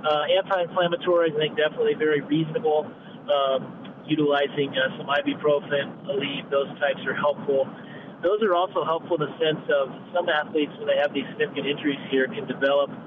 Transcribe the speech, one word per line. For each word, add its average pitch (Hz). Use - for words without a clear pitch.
Uh, 151
anti-inflammatories, 175
I -
think 151
definitely 151
very 151
reasonable. 156
Um, 135
utilizing, 143
uh, 131
some 147
ibuprofen, 143
Aleve, 143
those 139
types 135
are 127
helpful. 139
Those 208
are 196
also 175
helpful 160
in 139
the -
sense 156
of 139
some 175
athletes, 151
when 147
they 139
have 143
these 139
significant 143
injuries 143
here, 131
can 110
develop 139